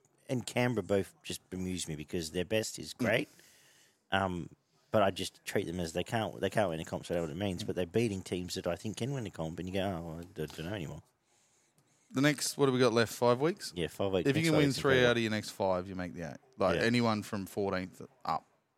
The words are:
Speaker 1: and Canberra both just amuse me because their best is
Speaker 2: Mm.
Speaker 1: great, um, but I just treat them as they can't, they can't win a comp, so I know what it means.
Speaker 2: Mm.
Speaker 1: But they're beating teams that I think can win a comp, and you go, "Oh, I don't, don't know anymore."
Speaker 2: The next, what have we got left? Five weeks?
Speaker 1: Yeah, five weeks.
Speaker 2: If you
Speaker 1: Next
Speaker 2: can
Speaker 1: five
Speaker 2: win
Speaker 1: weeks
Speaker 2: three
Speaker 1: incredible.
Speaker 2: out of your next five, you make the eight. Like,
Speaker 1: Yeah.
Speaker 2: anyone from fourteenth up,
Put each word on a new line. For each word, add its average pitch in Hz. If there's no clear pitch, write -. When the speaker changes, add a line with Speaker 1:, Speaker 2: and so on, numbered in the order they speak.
Speaker 1:
and 127
Canberra 123
both 98
just 90
amuse 92
me 78
because 78
their 87
best 110
is 78
Speaker 2:
Mm. -
Speaker 1:
great, 101
um, 95
but 110
I 98
just 92
treat -
them 87
as 80
they 87
can't, 110
they 95
can't 104
win 80
a 80
comp, -
so 92
I -
know 85
what 78
it 76
means. 95
Speaker 2:
Mm. -
Speaker 1:
But 95
they're 90
beating 101
teams 90
that 92
I 85
think 104
can 117
win 127
a 85
comp, 80
and 87
you 92
go, 98
"Oh, 85
I 85
don't, 78
don't 78
know 104
anymore." 76
Speaker 2:
The 127
next, -
what 143
have 135
we 127
got 123
left? 113
Five 120
weeks? 170
Speaker 1:
Yeah, 85
five 98
weeks. 92
Speaker 2:
If 131
you 160
Speaker 1:
Next 165
Speaker 2:
can 160
Speaker 1:
five -
Speaker 2:
win 147
Speaker 1:
weeks 131
Speaker 2:
three 139
Speaker 1:
incredible. 127
Speaker 2:
out 120
of 117
your 107
next 107
five, 92
you 95
make 90
the 85
eight. -
Like, 92
Speaker 1:
Yeah. 90
Speaker 2:
anyone 117
from 101
fourteenth 92
up, 80